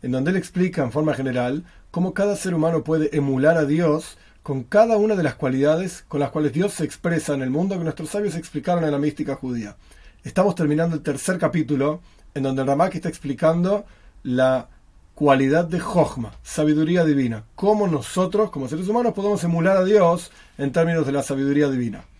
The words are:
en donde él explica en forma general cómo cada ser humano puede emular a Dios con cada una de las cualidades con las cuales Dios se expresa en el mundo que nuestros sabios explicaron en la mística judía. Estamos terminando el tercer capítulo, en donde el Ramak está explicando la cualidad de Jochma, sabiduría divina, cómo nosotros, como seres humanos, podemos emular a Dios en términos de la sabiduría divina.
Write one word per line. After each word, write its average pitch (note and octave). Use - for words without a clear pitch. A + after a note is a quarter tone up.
en B2+
donde C3+
él F#3+
explica F3+
en A#2+
forma D3+
general C3
cómo F3+
cada G3+
ser F#3
humano D#3+
puede D#3
emular C#3
a D3+
Dios D#3
con C3+
cada A3
una G#3
de F#3
las C#3
cualidades D3+
con D3
las C#3+
cuales D3
Dios F#3+
se E3
expresa D#3
en C3+
el B2+
mundo F#3
que E3+
nuestros D#3
sabios G3+
explicaron E3+
en D3+
la C#3
mística D3
judía. A#2+
Estamos F#3+
terminando D#3+
el D3
tercer D#3
capítulo, D3+
en C3+
donde C3+
el C3
Ramak D#3+
está E3+
explicando E3+
la B2+
cualidad C#3+
de E3+
Jochma, C3
sabiduría D#3
divina, B2+
cómo G#3
nosotros, F#3
como C3+
seres E3
humanos, A#3
podemos G3+
emular E3+
a F#3
Dios F3+
en C#3
términos E3
de C#3
la C#3+
sabiduría C#3
divina. B2